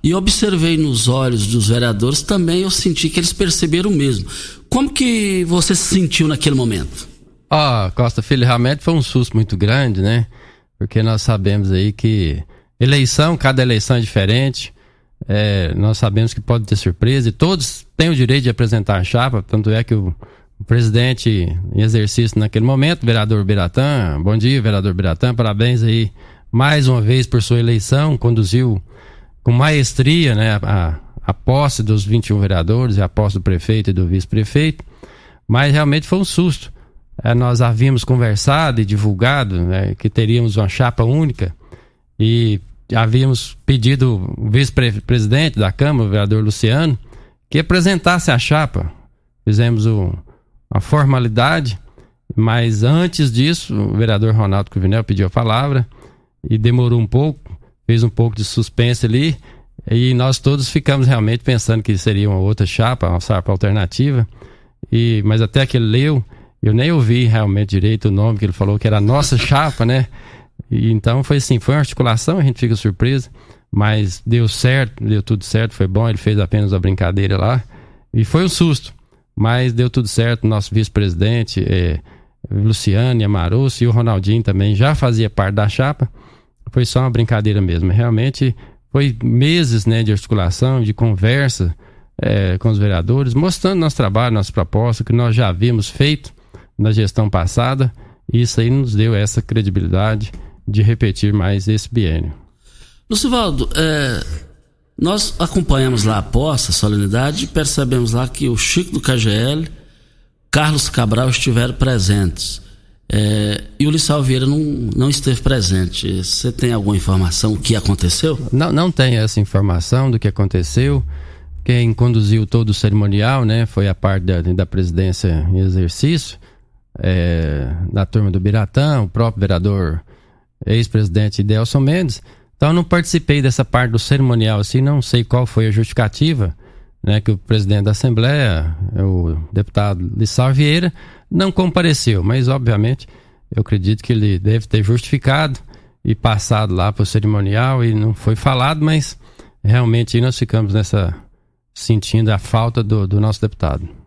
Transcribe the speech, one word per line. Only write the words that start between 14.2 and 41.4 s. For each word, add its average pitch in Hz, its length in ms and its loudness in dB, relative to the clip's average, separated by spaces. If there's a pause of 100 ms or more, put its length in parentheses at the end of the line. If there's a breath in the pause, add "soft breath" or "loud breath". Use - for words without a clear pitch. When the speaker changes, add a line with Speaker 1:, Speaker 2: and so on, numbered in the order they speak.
Speaker 2:
É, 101 460 0
nós 104 240 0
sabemos 110 340 0
que - 80 -8
pode 117 240 -2
ter 101 120 0
surpresa 117 520 0
e 107 40 -2
todos 165 600 -2
têm 160 140 2
o 165 60 2
direito 127 300 2
de 123 60 2
apresentar 107 460 0
a 92 80 0
chapa, 120 380 0
tanto 107 260 -2
é 110 160 0
que 117 100 0
o, 92 200 -2 (440 loud breath)
o - 60 -12
presidente 113 920 0 (200)
em 101 80 2
exercício 110 560 0
naquele 107 260 0
momento, 135 400 0
vereador 107 400 2
Biratã, 101 800 0
bom 104 160 0
dia, 127 240 0
vereador 101 320 0
Biratã, 92 400 -2
parabéns 113 480 0
aí 113 280 0 (400 loud breath)
mais 135 380 2
uma 123 140 2
vez 123 240 2
por 117 160 0
sua 117 160 0
eleição, 120 580 0
conduziu 113 640 0 (640 loud breath)
com 120 100 2
maestria, 139 840 2
né, 110 180 2
a, 104 100 0
a, 92 320 0 (360)
a - 40 0
posse 135 480 0
dos 104 220 0
vinte 110 240 0
e 104 60 0
um 104 40 0
vereadores 101 600 0
e 101 40 2
a 90 60 0
posse 101 280 0
do 92 40 -2
prefeito 98 480 0
e 98 40 0
do 92 140 0
vice-prefeito, 107 800 -2 (640 loud breath)
mas 139 240 2
realmente 147 340 2
foi 185 120 0
um 196 60 0
susto. - 460 -2 (520 soft breath)
É, 120 120 2
nós 123 280 2
havíamos 120 420 2
conversado 123 800 2
e - 20 2
divulgado, 104 800 0
né, 95 320 -2
que 104 160 -2
teríamos 113 480 0
uma 101 100 2
chapa 120 360 0
única 123 500 0 (640 loud breath)